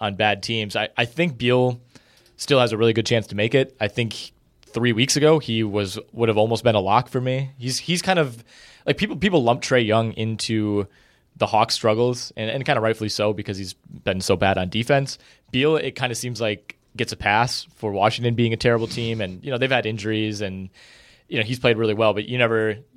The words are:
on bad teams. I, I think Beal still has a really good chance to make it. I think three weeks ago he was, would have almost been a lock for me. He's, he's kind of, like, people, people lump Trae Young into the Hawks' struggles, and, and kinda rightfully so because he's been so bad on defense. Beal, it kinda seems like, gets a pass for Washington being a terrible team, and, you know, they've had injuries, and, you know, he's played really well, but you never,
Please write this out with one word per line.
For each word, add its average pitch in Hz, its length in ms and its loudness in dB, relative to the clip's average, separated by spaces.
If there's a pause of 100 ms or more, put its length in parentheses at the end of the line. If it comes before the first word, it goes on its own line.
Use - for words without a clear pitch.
on 104 140 -4
bad 101 280 0
teams. 110 340 -4
I, 107 200 -2
I 120 80 0
think 151 320 -2
Beal 123 440 2 (560)
still 135 240 2
has 117 120 2
a 113 40 -2
really 113 160 4
good 110 140 0
chance 113 220 0
to - 60 -12
make 107 200 0
it. 131 260 0
I 107 80 0
think - 440 -6 (340)
three 120 260 0
weeks 117 240 2
ago 151 240 6
he 113 240 -2
was, 101 340 -4 (140)
would 113 160 0
have 107 100 2
almost 110 260 2
been 117 100 4
a 104 60 4
lock 104 280 2
for 131 120 -2
me. 131 380 -4
He's, 123 200 -6
he's 175 240 -2
kind 185 160 2
of, 120 240 -2 (440)
like, 147 100 0
people, 156 200 -6
people 170 260 2
lump 117 200 2
Trae 123 220 2
Young 110 280 2
into 107 760 -2 (500)
the 107 100 0
Hawks' 113 280 2
struggles, 120 600 0
and, 110 140 -6
and 135 140 -6
kinda 139 160 2
rightfully 110 300 0
so 107 220 0
because 101 260 -6
he's 92 160 -10
been - 460 -6
so 95 160 2
bad 95 220 2
on 92 120 -2
defense. 139 480 0 (340)
Beal, 147 240 2
it 135 180 -4
kinda 123 220 -4
seems 120 240 -8
like, 107 360 -4 (200)
gets 113 160 -4
a 104 40 -12
pass 110 480 2 (120)
for 107 160 -6
Washington 113 420 2
being 117 180 2
a 113 40 -2
terrible 117 320 0
team, 113 320 -6
and, 92 240 -8
you 135 80 -8
know, 123 60 -4
they've 131 120 0
had 120 160 0
injuries, 107 540 -4
and, 95 280 -8 (600)
you - 100 -6
know, 110 60 0
he's 120 160 -6
played 120 160 4
really 107 180 0
well, 107 180 4
but 104 160 -2
you 123 100 -4
never, 110 400 2 (180)